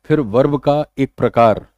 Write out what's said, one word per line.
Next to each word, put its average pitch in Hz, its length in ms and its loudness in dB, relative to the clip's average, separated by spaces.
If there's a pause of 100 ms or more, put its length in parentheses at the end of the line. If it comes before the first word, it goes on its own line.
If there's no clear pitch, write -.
फिर 156 160 -2
वर्ब 139 380 0
का 143 280 -2 (120)
एक 135 200 -4
प्रकार 117 500 2 (100)